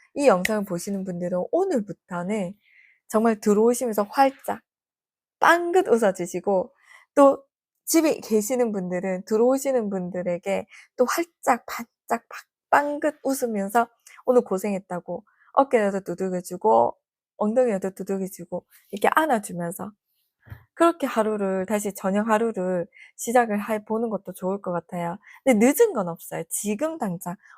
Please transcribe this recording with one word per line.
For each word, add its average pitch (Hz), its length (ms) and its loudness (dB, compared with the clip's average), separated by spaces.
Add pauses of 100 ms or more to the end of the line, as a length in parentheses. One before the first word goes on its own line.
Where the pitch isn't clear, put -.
(160)
이 285 120 2
영상을 208 380 4
보시는 190 380 -6
분들은 180 480 -4
오늘부터는 208 1000 -4 (540)
정말 220 320 2
들어오시면서 220 720 2
활짝 269 500 0 (800)
빵긋 349 500 4
웃어주시고, 185 840 0 (420)
또 277 280 6 (420)
집에 311 360 2
계시는 220 500 0
분들은 185 540 -4
들어오시는 247 640 2
분들에게 185 800 -4 (300)
또 247 80 4
활짝 - 640 -2
반짝 - 600 -8
박-, - 180 -18 (240)
빵긋 294 520 2
웃으면서 233 640 -2 (380)
오늘 247 180 6
고생했다고 190 840 -6 (280)
어깨라도 202 480 2
두들겨주고 190 960 0 (400)
엉덩이라도 214 540 0
두들겨주고 185 760 -8 (260)
이렇게 208 240 0
안아주면서 208 760 -2 (840)
그렇게 330 340 0
하루를, 202 580 -2
다시 208 280 -4
저녁 202 340 -2
하루를 202 600 -2 (300)
시작을 226 520 0
해보는 220 400 -4
것도 190 240 -8
좋을 190 280 -6
것 185 100 -6
같아요. 175 460 -6 (260)
근데 233 240 4
늦은 392 260 4
건 202 160 -4
없어요. 165 400 -10
지금 254 480 -4
당장 180 380 -6 (220)